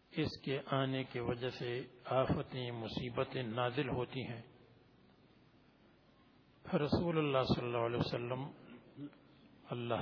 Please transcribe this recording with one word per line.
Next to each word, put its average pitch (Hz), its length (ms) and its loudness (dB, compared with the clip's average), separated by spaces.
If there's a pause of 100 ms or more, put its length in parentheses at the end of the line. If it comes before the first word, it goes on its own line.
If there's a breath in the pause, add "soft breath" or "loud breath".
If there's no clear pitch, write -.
(140)
اس - 300 0
کے 139 160 -2 (160)
آنے 131 280 2
کی 127 180 -6
وجہ 123 360 -2
سے 123 140 -4 (440)
آفتیں، 131 580 2
مصیبتیں 127 720 -2
نازل 123 480 0
ہوتی 123 360 -2
ہیں۔ 117 140 -8 (2250)
رسول 165 520 4
اللہ 139 260 6 (100)
صلی 123 120 0
اللہ 120 200 2
علیہ 120 140 2
وسلم 127 500 -2 (1200)
اللہ 120 320 0